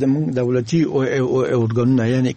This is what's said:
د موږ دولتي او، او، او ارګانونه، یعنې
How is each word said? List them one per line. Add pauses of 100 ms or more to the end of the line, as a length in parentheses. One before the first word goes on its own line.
د
موږ
دولتي
او،
او، (280)
او
ارګانونه، (120)
یعنې